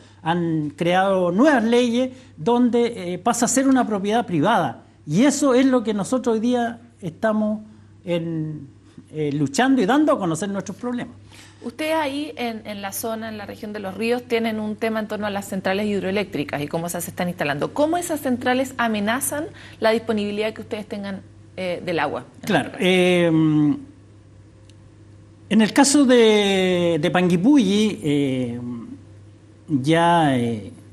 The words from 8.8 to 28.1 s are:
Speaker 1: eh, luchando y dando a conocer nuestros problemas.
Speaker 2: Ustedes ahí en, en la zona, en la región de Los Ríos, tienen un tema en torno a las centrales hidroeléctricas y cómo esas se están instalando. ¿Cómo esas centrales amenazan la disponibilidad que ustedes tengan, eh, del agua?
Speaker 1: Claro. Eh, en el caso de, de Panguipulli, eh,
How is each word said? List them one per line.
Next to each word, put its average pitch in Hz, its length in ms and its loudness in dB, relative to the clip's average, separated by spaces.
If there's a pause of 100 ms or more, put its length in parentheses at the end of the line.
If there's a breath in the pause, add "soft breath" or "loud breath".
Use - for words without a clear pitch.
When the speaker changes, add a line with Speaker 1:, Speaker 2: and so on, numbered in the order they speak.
Speaker 1:
eh, 151 220 -4
luchando 233 500 2
y 180 40 2
dando 294 260 4
a 233 60 2
conocer 180 320 -2
nuestros 196 260 -8
problemas. 240 400 -8 (440 loud breath)
Speaker 2:
Ustedes 311 360 -6
ahí 294 400 -4
en, 226 280 -8
en 208 160 -12
la 196 120 -10
zona, 226 360 -8
en 214 80 -12
la 202 80 -12
región 202 280 -12
de 208 80 -10
Los 190 160 -10
Ríos, 233 260 -2
tienen 226 380 -2
un 214 160 -6
tema 220 240 -4
en 214 80 -6
torno 208 180 -6
a 208 40 -4
las 196 180 -6
centrales 196 400 -2
hidroeléctricas 175 760 -4
y 147 60 -6
cómo 170 180 -4
esas 170 160 -6
se - 80 -10
están 180 160 -4
instalando. 147 480 -4
¿Cómo 311 220 2
esas 339 240 -4
centrales 254 560 -2
amenazan 233 680 -2 (340 loud breath)
la 220 100 4
disponibilidad 214 640 -2
que - 60 -14
ustedes - 260 -10
tengan, 196 360 -10 (340)
eh, 180 280 -6
del 160 140 -4
agua? 143 280 -4 (160)
Speaker 1:
Claro. 165 360 0
Eh, 180 480 4 (2250)
en 220 120 6
el 202 100 2
caso 285 320 6
de, 196 960 4
de 170 100 0
Panguipulli, 190 960 4
eh, 131 560 0 (1080)